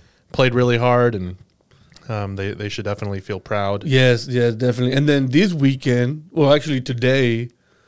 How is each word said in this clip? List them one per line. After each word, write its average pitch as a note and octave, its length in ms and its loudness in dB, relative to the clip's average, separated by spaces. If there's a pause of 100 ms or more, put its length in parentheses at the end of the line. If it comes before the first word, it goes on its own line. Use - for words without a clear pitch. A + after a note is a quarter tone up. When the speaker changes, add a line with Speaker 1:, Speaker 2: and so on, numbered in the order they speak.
(320)
Speaker 1:
played B2+ 240 0
really B2 220 2
hard, A#2+ 360 2
and, F#2 220 -8 (720)
um, G#2 300 -6
they, G2 160 -6
they G#2 160 -8
should G2+ 160 -8
definitely G2+ 340 -6
feel F#2+ 220 -8
proud. G2+ 420 -4
Speaker 2:
Yes, B2+ 440 2
yes, A#2+ 280 0
definitely. B2 400 0
And C#3+ 140 2
then C#3 180 2
this F3 260 2
weekend, C#3 800 0
well, C#3+ 220 4
actually D3+ 280 0
today, A#2+ 680 0 (380)